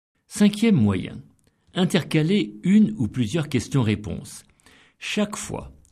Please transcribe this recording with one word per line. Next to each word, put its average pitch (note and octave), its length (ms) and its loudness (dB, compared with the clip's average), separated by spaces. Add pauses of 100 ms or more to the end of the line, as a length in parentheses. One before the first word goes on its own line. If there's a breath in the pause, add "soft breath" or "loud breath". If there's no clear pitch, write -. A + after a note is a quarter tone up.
(280)
Cinquième G#3 480 2
moyen, G2+ 460 0 (520)
intercaler E3+ 920 0
une G3+ 340 6
ou G#2 100 0
plusieurs C3 420 -4
questions-réponses. G#2+ 960 -4 (520 soft breath)
Chaque G#3 380 -4
fois - 380 -10 (180)